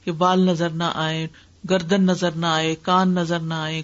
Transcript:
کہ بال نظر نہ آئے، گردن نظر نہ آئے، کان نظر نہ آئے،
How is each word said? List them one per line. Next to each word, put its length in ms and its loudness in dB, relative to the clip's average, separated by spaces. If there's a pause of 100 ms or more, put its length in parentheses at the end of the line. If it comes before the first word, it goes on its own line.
کہ 60 -4
بال 280 2
نظر 300 2
نہ 240 -4
آئے، 340 -4 (420)
گردن 340 2
نظر 280 2
نہ 140 -4
آئے، 360 0
کان 280 2
نظر 300 0
نہ 140 -6
آئے، 300 -6